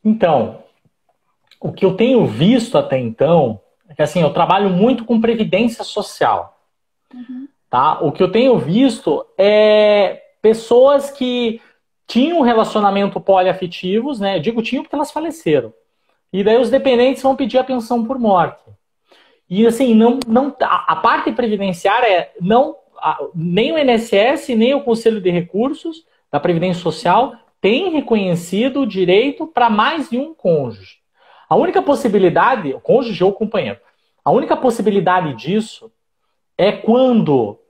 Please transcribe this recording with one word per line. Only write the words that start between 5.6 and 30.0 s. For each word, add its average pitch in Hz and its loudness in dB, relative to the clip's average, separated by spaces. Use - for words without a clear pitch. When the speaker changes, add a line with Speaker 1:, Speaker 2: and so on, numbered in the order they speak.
Speaker 1:
social. 120 -4
Speaker 2:
Uhum. 254 -16
Speaker 1:
Tá? 139 0
O 156 -2
que - 0
eu 180 0
tenho 233 2
visto 170 0
é 208 2
pessoas 262 4
que 240 -4
tinham 320 2
relacionamento 202 2
poliafetivos, 185 0
né? 196 -2
Eu 160 -2
digo 226 -4
tinham 262 -4
porque - -12
elas 285 -4
faleceram. 156 -4
E 190 -2
daí 220 4
os 247 2
dependentes 262 2
vão 262 0
pedir 254 -2
a 254 0
pensão 240 -4
por 254 -6
morte. 190 0
E 208 2
assim, 233 2
não, 233 4
não, 254 0
a, - -2
a - 0
parte 262 0
previdenciária 208 -2
é, 180 0
não, 247 2
a, - -4
nem 180 -2
o 330 -2
I 311 0
N 262 2
S 226 0
S, 247 0
nem 233 2
o 277 -2
Conselho 226 -2
de 185 0
Recursos 220 -4
da 143 -4
Previdência 175 -2
Social 180 -2
tem 294 0
reconhecido 220 -2
o 262 -2
direito 202 0
pra 240 0
mais 262 -2